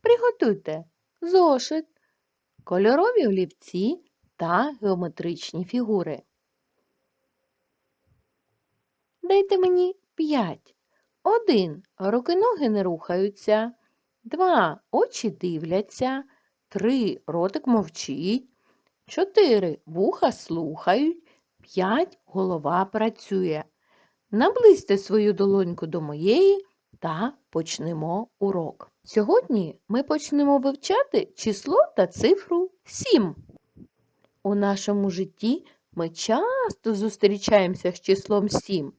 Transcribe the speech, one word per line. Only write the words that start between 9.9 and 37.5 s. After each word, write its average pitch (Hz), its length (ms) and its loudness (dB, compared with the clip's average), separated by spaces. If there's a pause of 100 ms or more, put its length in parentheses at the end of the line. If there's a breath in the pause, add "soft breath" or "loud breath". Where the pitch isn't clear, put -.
п'ять. 269 600 -4 (460)
Один. 285 600 0 (160)
Руки-ноги 294 680 0
не 208 140 0
рухаються. 196 920 -2 (500)
Два. 254 580 0 (100)
Очі 262 400 -2
дивляться. 190 920 -4 (440 soft breath)
Три. 214 580 -2
Ротик 180 400 -4
мовчить. 208 840 -2 (580)
Чотири. 262 800 2
Вуха 214 460 0
слухають. 180 920 -2 (380 soft breath)
П'ять. 226 600 -2
Голова 180 600 -2
працює. 196 800 -4 (680)
Наблизьте 381 640 4
свою 208 340 0
долоньку 190 540 0
до 160 140 -6
моєї 226 640 2 (340)
та 170 340 -6 (180)
почнемо 165 800 -6 (100)
урок. 185 540 -6 (120)
Сьогодні 220 760 0 (100)
ми 240 140 -2
почнемо 285 560 0
вивчати 277 800 -2
число 247 400 -4 (200)
та 185 100 4
цифру 349 640 0 (140)
сім. 254 520 -2 (1080)
У 196 120 -2
нашому 202 560 0
житті 190 560 -4 (260 soft breath)
ми 170 160 -6
часто 349 840 -2
зустрічаємося 196 1000 0